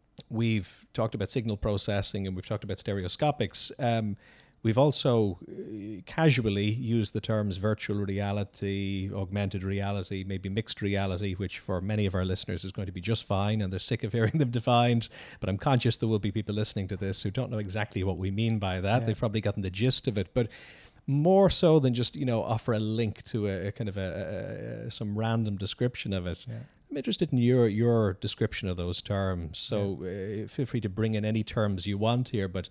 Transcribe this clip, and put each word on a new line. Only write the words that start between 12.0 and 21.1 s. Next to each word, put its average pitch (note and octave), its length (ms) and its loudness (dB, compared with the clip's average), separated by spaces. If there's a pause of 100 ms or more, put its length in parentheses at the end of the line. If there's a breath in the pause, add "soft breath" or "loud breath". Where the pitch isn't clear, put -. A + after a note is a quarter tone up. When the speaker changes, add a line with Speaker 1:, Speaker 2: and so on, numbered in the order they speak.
Speaker 1:
of F#2 80 0
our F#2 100 2
listeners F2+ 400 -4
is F#2+ 60 -6
going G2 160 -6
to F2 40 -6
be F2+ 100 -8
just A2 240 -2
fine G#2 360 0
and F#2 100 -2
they're F#2 80 -4
sick - 240 -2
of G#2 80 -4
hearing A2+ 200 4
<laughs> D#3+ 80 0
them B2+ 100 2
defined. A#2+ 580 4 (320 loud breath)
But F#2+ 100 -2
I'm G2+ 80 2
conscious B2 400 4
there A2+ 120 0
will A2 80 4
be G2+ 140 0
people G#2 240 -2
listening G#2 320 -2
to F#2+ 100 -4
this G2 240 -2
who G2+ 80 -2
don't B2 220 -2
know A2 80 -2
exactly G#2 440 -2
what F#2 140 0
we F#2+ 140 -2
mean A2+ 260 2
by F#2 240 -2
that. G#2+ 200 2
Speaker 2:
Yeah. A2+ 40 -4
Speaker 1:
They've A2 140 0
probably G#2+ 220 0
gotten G#2 200 -2
the F#2 80 -4
gist A2+ 380 2
of G#2 100 -2
it, F#2+ 160 0
but A#2+ 140 2 (580 loud breath)
more F3 460 6